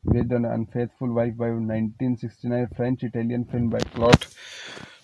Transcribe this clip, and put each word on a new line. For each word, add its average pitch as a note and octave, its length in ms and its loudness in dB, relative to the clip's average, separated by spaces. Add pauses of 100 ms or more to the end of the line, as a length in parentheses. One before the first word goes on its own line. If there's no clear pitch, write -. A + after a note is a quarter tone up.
(120)
based A#2+ 200 4
on A#2 140 2
Unfaithful A#2 680 -2
Wife A#2 260 0
by A#2 120 0
nineteen A2+ 680 0
sixty-nine A#2+ 500 -2 (100)
French-Italian A#2+ 680 -2
film A#2+ 240 0
by A2+ 100 0
Claude A#2+ 480 4 (760)